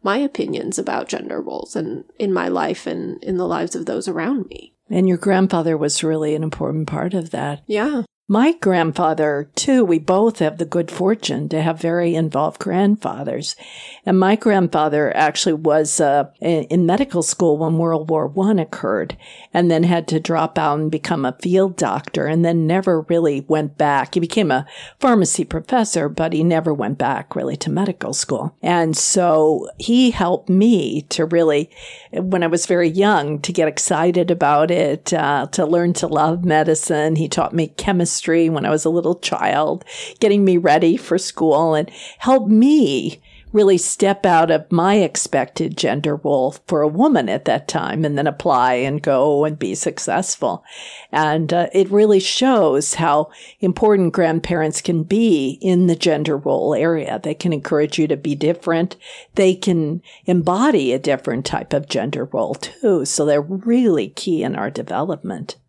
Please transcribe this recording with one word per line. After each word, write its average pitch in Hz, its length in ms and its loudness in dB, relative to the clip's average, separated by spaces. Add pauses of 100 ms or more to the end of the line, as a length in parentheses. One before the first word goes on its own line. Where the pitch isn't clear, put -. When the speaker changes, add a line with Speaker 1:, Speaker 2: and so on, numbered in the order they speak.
(120)
Speaker 1:
my 226 60 0 (120)
opinions - 480 -6
about - 360 -6
gender - 260 -8
roles - 360 -10
and 160 280 -8 (140)
in 202 140 -2
my 175 160 0
life - 380 -4
and 180 360 -8
in 185 140 -4
the 175 200 -2
lives 170 200 -6
of 175 100 -8
those 190 220 -6
around 185 380 -4
me. - 260 -20 (180)
Speaker 2:
And 185 160 2
your 180 120 2
grandfather 185 580 0
was 147 340 -2
really 156 240 -2
an 156 80 -4
important 156 460 -4
part 156 260 -4
of 165 160 -4
that. 143 360 -6
Speaker 1:
Yeah. 233 360 -2 (280)
Speaker 2:
My 247 220 4
grandfather, 160 1040 0
too, 254 320 2
we 170 120 2
both 202 420 2
have 170 180 0
the 170 80 -4 (100)
good 170 140 -2
fortune 180 580 -2
to 156 140 -2
have 160 180 -2
very 170 340 0
involved 156 460 -2
grandfathers. 190 960 -2 (480)
And 190 160 2
my 196 160 4
grandfather 160 680 2 (120)
actually 156 380 0
was, 156 440 0
uh, 143 260 2 (140)
in, 160 260 -2
in 175 200 0
medical 180 380 0
school 156 340 0
when 160 220 -2
World 165 320 -2
War 156 160 0
One 190 320 0
occurred 110 580 -4 (380)
and 175 160 2
then 160 140 2
had 170 240 2
to 160 120 0
drop 160 380 -2
out 151 200 0
and 156 120 -2
become 151 340 -4
a 131 160 -4
field 185 380 0
doctor 143 480 -4
and 165 180 2
then 165 220 0
never 180 420 0
really 165 400 0
went 151 300 -2
back. 143 340 2
He 180 80 0
became 170 300 0
a 135 160 0 (340)
pharmacy 214 460 2
professor, 160 640 -2
but 160 240 -2
he 160 100 0
never 160 300 2
went 110 240 -4
back 123 360 -4
really 131 220 -4
to - 140 -6
medical 185 420 -4
school. - 480 -6
And 165 340 0
so 156 840 2
he 247 320 2
helped 180 400 -2
me 185 500 2 (160)
to 165 80 0
really, 160 460 2 (420)
when 185 300 -2
I 165 60 0
was 165 180 0
very 175 240 2
young, 160 500 2
to 175 140 -6
get 160 140 2
excited 175 640 0
about 156 400 2
it, 175 440 0
uh, 143 380 0
to 180 120 0
learn 170 300 2
to - 120 -4
love 156 380 0
medicine. 156 720 2
He 156 100 0
taught - 280 -2
me 160 140 0
chemistry 175 500 -2
when 165 480 0
I - 40 0
was 151 140 0
a 160 60 2
little 165 300 0
child, 147 640 -2 (340)
getting 202 260 4
me 185 140 4
ready 165 380 4
for - 220 -2
school 160 560 2
and 151 140 -2 (300)
helped 240 320 2
me 220 720 4 (300)
really 196 260 6
step 196 480 0
out 165 240 4
of 156 220 0
my 180 240 4
expected 156 800 -2
gender 147 400 -2
role 139 340 0 (160)
for 156 160 0
a 151 60 2
woman 190 400 2
at - 160 -4
that 139 240 -2
time 156 360 -4
and 147 140 -2
then 147 80 0
apply 127 480 2
and 135 280 -2
go 143 420 2
and 156 120 -4
be 98 160 -6
successful. - 920 -4 (480)
And, 156 400 0
uh, 175 200 0
it 185 200 2
really 208 260 6
shows 190 760 2
how 151 360 0 (300)
important 196 520 2
grandparents 160 680 0
can 165 220 -2
be 175 580 0
in 180 240 4
the 170 100 2
gender 151 400 0
role 139 380 0
area. 151 480 -2
They 151 120 -6
can 170 180 -2
encourage 151 480 -2
you 151 80 2
to 147 80 0
be 147 180 -4
different. 165 600 -2 (400)
They 190 180 4
can 170 480 -2 (240)
embody 180 640 2
a 131 60 0
different 135 480 -2
type - 260 -4
of 139 160 -2
gender 127 360 -4
role 123 320 -4
too. 190 480 0
So - 200 -2
they're 147 160 2
really 190 680 0
key - 340 -4
in - 140 -4
our - 140 -4
development. - 840 -8 (140)